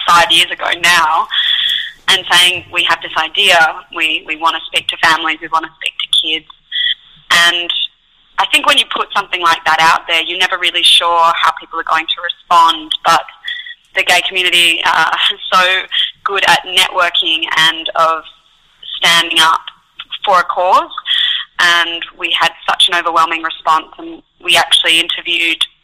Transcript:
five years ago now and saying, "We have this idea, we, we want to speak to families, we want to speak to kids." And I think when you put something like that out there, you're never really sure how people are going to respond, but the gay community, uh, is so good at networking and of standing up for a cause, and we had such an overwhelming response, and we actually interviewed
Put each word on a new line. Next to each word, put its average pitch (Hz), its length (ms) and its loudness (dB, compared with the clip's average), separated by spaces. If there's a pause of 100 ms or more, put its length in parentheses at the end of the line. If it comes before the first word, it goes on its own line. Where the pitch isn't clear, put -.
five - 240 4
years 175 200 2
ago - 160 -8 (140)
now 170 460 2 (840)
and 185 220 0
saying, 175 400 2
"We 170 140 -2
have 170 160 0
this 170 160 -10
idea, 165 800 2
we, 165 320 -4
we 156 100 -8
want 160 200 -2
to 160 100 -12
speak 165 220 -6
to 175 100 -4
families, 160 420 0
we 160 80 -12
want 160 160 -2
to 160 160 -14
speak - 180 -8
to - 220 0
kids." 156 260 -4 (840)
And 170 420 0 (680)
I 190 140 0
think 294 140 0
when 285 100 2
you - 80 2 (100)
put 208 220 -4
something 190 240 -4
like 165 240 0
that 156 160 2
out 165 260 4
there, 165 160 0
you're 170 160 -6
never 185 200 0
really 175 240 0
sure 170 520 4
how 160 240 0
people 165 220 -10
are 160 40 -6
going 160 220 -2
to - 160 -4
respond, 165 680 2 (100)
but 165 220 2 (720)
the 190 100 0
gay 180 240 2
community, 175 560 0
uh, 165 320 2 (160)
is - 80 -12 (100)
so 185 320 2 (420)
good 196 220 -4
at 170 180 4
networking 175 840 -2 (100)
and 160 400 0
of 160 260 2 (760)
standing 170 420 2
up 165 220 2 (600)
for 185 180 2
a 175 40 2
cause, 196 480 2 (680)
and 170 460 0 (140)
we 175 200 -6
had 165 120 0 (180)
such - 200 2
an 180 60 -4
overwhelming 165 480 0
response, 160 440 0 (100)
and 165 260 -14 (220)
we 175 120 -6
actually 165 440 2
interviewed 170 640 -4 (180)